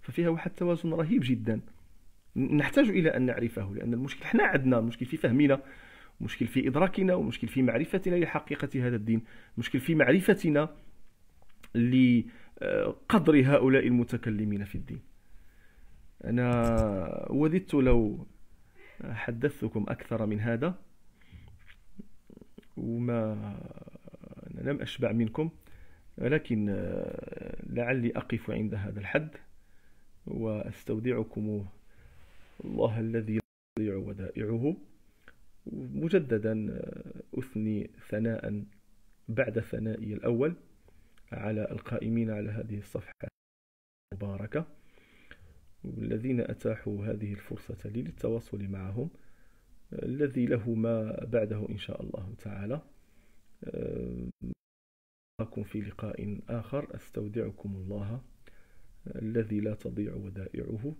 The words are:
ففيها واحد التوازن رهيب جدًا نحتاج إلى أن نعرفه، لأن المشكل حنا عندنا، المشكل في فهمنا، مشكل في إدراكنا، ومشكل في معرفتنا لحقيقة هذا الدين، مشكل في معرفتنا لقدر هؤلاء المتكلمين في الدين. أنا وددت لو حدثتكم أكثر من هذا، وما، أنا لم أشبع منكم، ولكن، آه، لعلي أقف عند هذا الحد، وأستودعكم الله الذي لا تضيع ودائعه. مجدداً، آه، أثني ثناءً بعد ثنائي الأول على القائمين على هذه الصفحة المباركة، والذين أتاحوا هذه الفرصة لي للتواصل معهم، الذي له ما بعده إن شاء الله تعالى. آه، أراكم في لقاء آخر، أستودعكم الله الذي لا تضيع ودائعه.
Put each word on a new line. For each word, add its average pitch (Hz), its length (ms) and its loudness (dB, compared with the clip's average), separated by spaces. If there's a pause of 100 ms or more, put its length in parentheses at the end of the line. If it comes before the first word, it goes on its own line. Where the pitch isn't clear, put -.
ففيها 170 280 2
واحد 165 220 0
التوازن 170 440 0
رهيب 165 300 4
جدًا 110 360 2 (760)
نحتاج 147 520 6
إلى 175 280 4
أن 127 60 2
نعرفه، 113 520 -2
لأن 117 200 -2
المشكل 131 300 -4
حنا 381 200 4
عندنا، 131 340 4
المشكل 117 280 -2
في 156 100 -4
فهمنا، 139 460 6 (580)
مشكل 113 260 -2
في 131 220 2
إدراكنا، 185 460 4
ومشكل 135 340 -2
في 131 140 2
معرفتنا 160 540 2
لحقيقة 147 720 0
هذا 120 100 2
الدين، 110 280 2 (340)
مشكل 123 220 0
في 165 140 2
معرفتنا 156 720 6 (1040)
لقدر 131 1700 4
هؤلاء 135 420 8
المتكلمين 107 760 2
في - 100 -10
الدين. - 260 -6 (1200)
أنا 117 1040 2
وددت 156 440 2
لو 123 520 8 (800)
حدثتكم 117 840 -2
أكثر 113 380 -2
من 104 140 0
هذا، 120 340 0 (2000)
وما، 117 560 -2 (1160)
أنا 127 200 -4
لم 147 100 -2
أشبع 113 320 -2
منكم، 117 380 0 (680)
ولكن، 120 500 0
آه، 90 1000 -6
لعلي 120 500 0
أقف 113 340 -4
عند 107 240 -2
هذا 101 260 -4
الحد، 151 300 -2 (960)
وأستودعكم 110 1400 -4 (960)
الله 113 360 0
الذي 113 340 -2
لا 110 60 2 (360)
تضيع 104 200 -2
ودائعه. 113 800 -4 (960)
مجدداً، 127 1000 0
آه، - 680 -10
أثني 107 520 -2 (180)
ثناءً 107 560 -2 (640)
بعد 113 320 0
ثنائي 110 540 -4
الأول 123 420 0 (760)
على 107 380 -4
القائمين 113 600 -2
على 104 200 -4
هذه 110 280 -6
الصفحة - 500 -10 (840)
المباركة، 101 540 -6 (1160)
والذين 113 560 -2
أتاحوا 107 640 -4
هذه 107 260 -4
الفرصة - 580 -10
لي 117 120 -4
للتواصل 113 640 -6
معهم، 98 420 -6 (840)
الذي 127 540 -2
له 117 280 0
ما 110 500 -2
بعده 107 440 0
إن 101 100 -6
شاء - 240 -10
الله 101 360 -8
تعالى. 104 420 -6 (840)
آه، 60 640 -6 (1120)
أراكم 110 220 -6
في 107 180 -6
لقاء 101 680 -8
آخر، 117 480 -6
أستودعكم 107 800 -6
الله 101 460 -6 (840)
الذي 110 540 -2
لا 107 140 -2
تضيع 104 400 -6
ودائعه. 107 840 -8